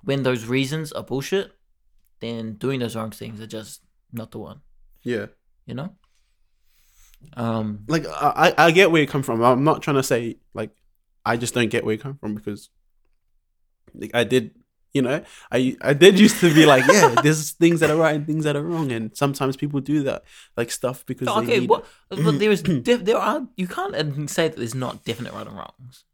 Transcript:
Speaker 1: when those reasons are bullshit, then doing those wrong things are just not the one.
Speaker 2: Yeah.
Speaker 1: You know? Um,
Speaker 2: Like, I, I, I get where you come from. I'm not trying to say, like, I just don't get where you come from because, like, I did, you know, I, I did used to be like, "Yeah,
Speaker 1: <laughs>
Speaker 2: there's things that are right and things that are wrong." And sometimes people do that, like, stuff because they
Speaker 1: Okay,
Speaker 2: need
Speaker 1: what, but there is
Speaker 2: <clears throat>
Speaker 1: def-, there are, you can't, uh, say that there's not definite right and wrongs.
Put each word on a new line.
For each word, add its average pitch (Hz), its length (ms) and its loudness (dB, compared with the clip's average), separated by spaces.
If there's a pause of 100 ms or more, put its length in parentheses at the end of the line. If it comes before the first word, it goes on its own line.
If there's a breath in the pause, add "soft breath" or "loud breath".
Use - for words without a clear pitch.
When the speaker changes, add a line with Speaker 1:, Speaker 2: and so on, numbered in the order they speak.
Speaker 1:
when 139 180 -2
those 123 240 -2
reasons 135 460 -4
are - 100 -8
bullshit, 139 500 -4 (680)
then 113 340 -8
doing 127 260 -4
those 117 160 -6
wrong 110 140 -8
things 113 300 -14
are 110 60 -16
just 107 360 -14 (300)
not 113 180 -12
the 113 80 -14
one. 110 220 -16 (420)
Speaker 2:
Yeah. 110 240 -4 (400)
Speaker 1:
You 117 80 -14
know? 143 200 -12 (1400)
Um, 110 520 -4
Speaker 2:
Like, 151 180 -2
I, 139 500 2
I, 151 100 6
I 170 40 6
get 175 200 6
where 160 120 2
you 139 60 -2
come 139 140 -4
from. 117 200 -2
I'm 127 220 4
not 156 180 2
trying 143 140 -2
to 135 60 2
say, 117 340 -2 (180)
like, 110 160 -6 (560)
I 117 100 2
just 120 180 -4
don't 120 160 2
get 120 140 -2
where 110 100 -2
you 107 60 -8
come 139 160 -12
from 107 180 -8
because, 104 360 -12 (1200)
like, - 200 -12
I 120 100 2
did, 117 280 0 (420)
you 139 80 2
know, 135 200 -2 (280 loud breath)
I, 127 300 0
I 135 140 0
did 185 260 8
used 208 200 6
to 170 140 4
be 156 120 8
like, 131 200 6
"Yeah, 226 320 6
Speaker 1:
<laughs> - 40 2
Speaker 2:
there's 151 300 0
things 165 280 2
that 156 100 4
are 151 60 2
right 160 180 2
and 151 120 -4
things 156 180 -2
that 147 120 0
are 143 60 -4
wrong." 160 300 -4
And 113 240 -8
sometimes 135 400 -2
people 143 240 -4
do 143 220 -2
that, - 220 -4 (320 soft breath)
like, 117 140 -4
stuff - 360 -6
because 127 200 -6
they 160 60 -2
Speaker 1:
Okay, 202 280 0
Speaker 2:
need - 100 0
Speaker 1:
what, - 160 2 (240 soft breath)
but 156 280 0
there 214 120 2
is 185 120 2
Speaker 2:
<clears throat> 151 200 0
Speaker 1:
def-, 240 240 0
there 226 100 2
are, 240 300 -2 (100)
you 185 100 -6
can't, 381 280 -8
uh, 147 320 -6
say 160 220 -2
that 156 100 -8
there's 117 160 -8
not 127 300 -8
definite 117 280 -8
right 104 140 -12
and 104 100 -18
wrongs. - 580 -18